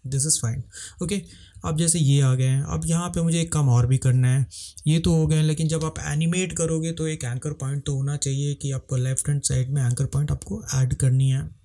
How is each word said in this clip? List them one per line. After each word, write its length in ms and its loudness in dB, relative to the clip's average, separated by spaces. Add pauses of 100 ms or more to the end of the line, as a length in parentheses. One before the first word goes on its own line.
this 200 -2
is 120 2
fine। 240 -4 (400)
ओके, 180 -2 (440)
अब 140 -2
जैसे 200 2
ये 220 4
आ 140 4
गए 100 0
हैं, 200 2
अब 220 -4
यहाँ 240 0
पे 120 0
मुझे 180 2
एक 120 -2
काम 160 2
और 180 4
भी 120 2
करना 300 2
है। 180 2 (400)
ये 140 4
तो 100 0
हो 160 4
गए 100 2
हैं, 80 4
लेकिन 240 0
जब 160 -2
आप 180 -4
animate 500 0
करोगे 400 -2
तो 140 -4
एक 180 -6
anchor 280 -6
point 340 -6
तो 80 -2
होना 220 -2
चाहिए 380 -2
कि 180 -6
आपको 240 -4
left 320 -2
hand 140 0
side 280 0
में 120 0
anchor 240 0
point 240 -2
आपको 300 -6 (140)
ऐड 200 2
करनी 360 2
है। 120 -2 (220)